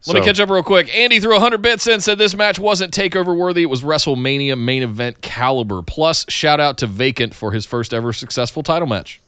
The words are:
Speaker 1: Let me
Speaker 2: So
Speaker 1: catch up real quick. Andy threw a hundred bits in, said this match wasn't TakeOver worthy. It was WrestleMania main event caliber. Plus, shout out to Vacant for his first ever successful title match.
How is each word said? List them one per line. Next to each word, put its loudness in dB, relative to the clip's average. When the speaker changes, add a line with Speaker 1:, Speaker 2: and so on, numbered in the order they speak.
Speaker 1:
Let 0
me 6
Speaker 2:
So 4
Speaker 1:
catch 2
up 2
real 2
quick. 2
Andy 4
threw 4
a 6
hundred 2
bits 0
in, 2
said 0
this 2
match 0
wasn't 0
TakeOver 0
worthy. 0
It 2
was -4
WrestleMania 0
main 0
event -6
caliber. -2
Plus, 0
shout 0
out 0
to -2
Vacant -2
for -6
his -4
first -6
ever -2
successful -6
title 0
match. -6